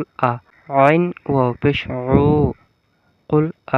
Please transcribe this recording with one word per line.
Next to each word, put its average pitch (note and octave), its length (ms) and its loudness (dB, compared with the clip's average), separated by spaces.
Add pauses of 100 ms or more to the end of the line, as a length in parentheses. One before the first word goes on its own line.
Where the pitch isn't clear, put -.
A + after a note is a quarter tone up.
(180)
আ। B2 160 -2 (360)
আইন, C#3+ 340 4 (260)
ওয়াও, C3 200 0 (120)
পেশ, C#3+ 260 0
উ, C#3 680 0 (760)
কুল D3+ 220 0 (260)